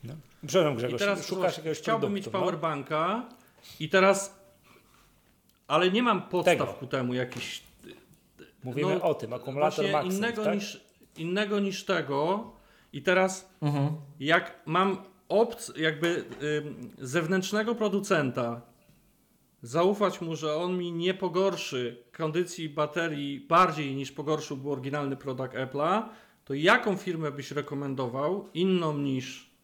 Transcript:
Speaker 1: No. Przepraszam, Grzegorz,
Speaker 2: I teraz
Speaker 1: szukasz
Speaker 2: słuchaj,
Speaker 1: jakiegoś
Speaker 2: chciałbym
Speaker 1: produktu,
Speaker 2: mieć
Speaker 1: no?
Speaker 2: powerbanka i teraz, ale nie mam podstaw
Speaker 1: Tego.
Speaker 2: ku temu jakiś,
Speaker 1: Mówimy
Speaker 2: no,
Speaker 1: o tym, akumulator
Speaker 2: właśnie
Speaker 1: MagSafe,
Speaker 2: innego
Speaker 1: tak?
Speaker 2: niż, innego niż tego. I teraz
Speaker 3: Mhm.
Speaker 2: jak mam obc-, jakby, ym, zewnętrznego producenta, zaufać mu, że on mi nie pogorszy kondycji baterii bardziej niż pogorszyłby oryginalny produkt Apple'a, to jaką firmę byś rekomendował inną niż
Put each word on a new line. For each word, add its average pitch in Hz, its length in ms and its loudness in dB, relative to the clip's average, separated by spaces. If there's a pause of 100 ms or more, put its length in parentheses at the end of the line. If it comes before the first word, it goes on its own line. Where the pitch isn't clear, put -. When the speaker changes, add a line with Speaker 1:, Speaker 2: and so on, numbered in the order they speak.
Speaker 1:
No. 123 100 -12 (320)
Przepraszam, 147 300 4
Grzegorz, 120 240 -2
Speaker 2:
I 202 40 0
teraz 196 140 0
Speaker 1:
szukasz - 80 -8
Speaker 2:
słuchaj, 185 300 0
Speaker 1:
jakiegoś 156 220 -4
Speaker 2:
chciałbym 220 220 0
Speaker 1:
produktu, 202 160 0
Speaker 2:
mieć 190 180 -6
Speaker 1:
no? 185 60 0
Speaker 2:
powerbanka 160 840 0 (580)
i 156 80 -4
teraz, 190 500 4 (1300)
ale 175 220 6
nie 220 120 4
mam 220 200 2
podstaw 180 220 -2 (140)
Speaker 1:
Tego. 135 80 0
Speaker 2:
ku 123 200 -10
temu 123 280 -2
jakiś, 123 480 -6 (1000)
Speaker 1:
Mówimy 147 300 0
Speaker 2:
no, 180 80 0
Speaker 1:
o 160 120 4
tym, 113 180 -6
akumulator 143 420 0 (100)
Speaker 2:
właśnie 196 80 0
Speaker 1:
MagSafe, 185 240 0
Speaker 2:
innego 214 280 -2
Speaker 1:
tak? 208 100 2
Speaker 2:
niż, - 300 -6 (320)
innego 202 440 -2
niż 196 240 -2
tego. 165 680 0 (420)
I 139 100 -10
teraz 185 460 2 (140)
Speaker 3:
Mhm. 143 260 2 (320)
Speaker 2:
jak 160 460 2
mam 185 300 2 (320)
obc-, - 500 0
jakby, 156 460 0 (180)
ym, 151 560 -4
zewnętrznego 185 760 0
producenta, 160 840 0 (1000)
zaufać 180 580 2
mu, 165 160 -4
że 151 200 -2
on 180 220 0
mi 175 140 -4
nie 175 220 0
pogorszy 170 1000 -2
kondycji 160 560 -2
baterii 147 720 -2
bardziej 156 540 4
niż 135 180 -6
pogorszyłby 147 580 -4
oryginalny 139 460 -2
produkt 131 400 -6
Apple'a, 147 460 0 (420)
to 135 100 -4
jaką 190 420 4
firmę 160 340 -4
byś 135 200 -10
rekomendował 139 1040 -4
inną 170 440 2
niż 135 520 -4 (140)